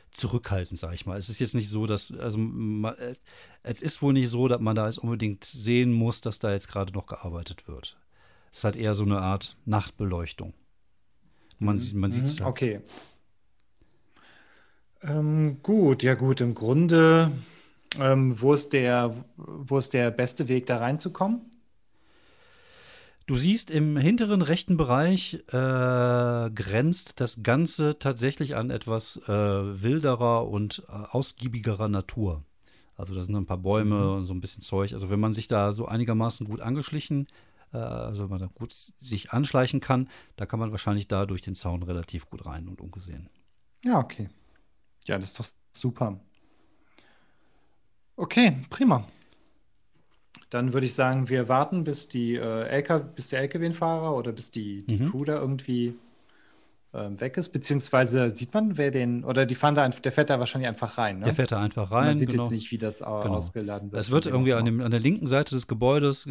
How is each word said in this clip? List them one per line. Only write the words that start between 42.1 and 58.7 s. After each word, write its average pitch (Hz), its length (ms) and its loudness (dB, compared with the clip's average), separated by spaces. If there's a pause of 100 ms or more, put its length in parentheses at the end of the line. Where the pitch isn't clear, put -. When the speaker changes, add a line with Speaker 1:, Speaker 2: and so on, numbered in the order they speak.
Speaker 1:
gut - 160 -14
rein 85 220 -12
und 92 120 -14
ungesehen. 90 480 -14 (560)
Speaker 2:
Ja, 240 140 2
okay. 107 300 -4 (800)
Ja, 98 120 -2
das 98 120 -8
ist - 100 -10
doch 117 60 -10 (260)
super. 110 480 -4 (2000)
Okay, 185 400 4 (140)
prima. 165 340 4 (1500)
Dann 123 220 0
würde 131 140 2
ich 123 80 -4
sagen, 131 340 2
wir 127 200 2
warten, 151 360 2
bis 147 240 -4
die, 120 280 -2
äh, 113 320 -4
L 139 140 2
K, 160 160 2
bis - 300 -8
der 131 120 -2
L-K-W-Fahrer 165 720 -2
oder 120 180 -2
bis - 200 -14
die, 101 340 -8
die 113 120 2
Speaker 1:
Mhm. 135 120 0
Speaker 2:
Crew 135 140 -4
da 151 160 0
irgendwie, 131 540 -2 (1000)
ähm, 101 260 -8
weg 131 160 -6
ist. 175 140 -2
Beziehungsweise 131 800 2
sieht 123 240 -6
man, 214 220 2